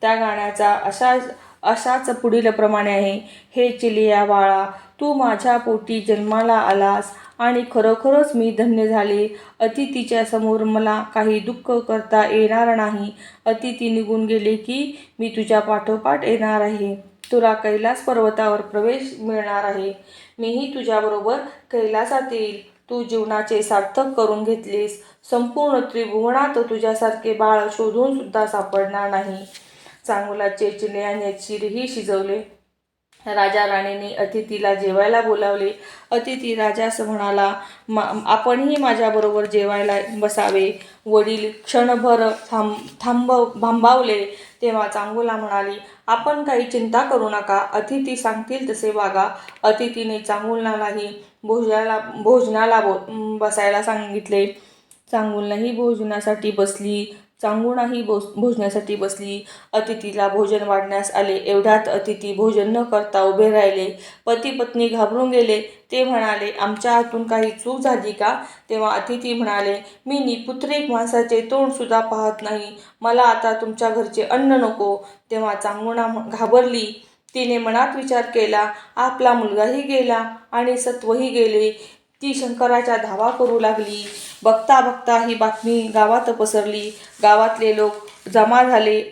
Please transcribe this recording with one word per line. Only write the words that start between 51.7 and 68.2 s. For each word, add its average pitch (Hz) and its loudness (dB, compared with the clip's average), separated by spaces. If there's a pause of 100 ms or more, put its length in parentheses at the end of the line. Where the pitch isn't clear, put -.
भोजनाला 226 4
बो-, 214 -2
बसायला 208 0
सांगितले. 208 -2 (640)
चांगुलनाही 214 -2
भोजनासाठी 214 -2
बसली, 202 -2 (260)
चांगुणाही 240 -2
भोज-, 202 -4
भोजनासाठी 208 0
बसली. 202 -6 (280)
अतिथीला 214 -2
भोजन 208 0
वाढण्यास 196 0
आले. 196 0
एवढ्यात 214 2
अतिथी 202 -4
भोजन 214 2
न 240 0
करता 208 0
उभे 196 4
राहिले. 196 2 (260)
पती 233 0
पत्नी 240 -2
घाबरून 226 0
गेले. 226 4 (300)
ते 254 2
म्हणाले, 214 -2
"आमच्या 214 -2
हातून 233 2
काही 220 0
चूक 254 -6
झाली 226 0
का?" 226 -2 (260)